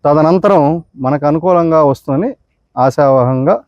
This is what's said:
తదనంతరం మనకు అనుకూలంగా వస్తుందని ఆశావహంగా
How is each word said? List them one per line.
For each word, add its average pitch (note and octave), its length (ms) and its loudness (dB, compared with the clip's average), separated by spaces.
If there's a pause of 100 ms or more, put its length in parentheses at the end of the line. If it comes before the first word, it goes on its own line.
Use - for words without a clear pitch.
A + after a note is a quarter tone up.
తదనంతరం D#3+ 560 2 (440)
మనకు C#3+ 240 -4
అనుకూలంగా D#3+ 600 0
వస్తుందని D3 400 -4 (460)
ఆశావహంగా C3 800 0 (120)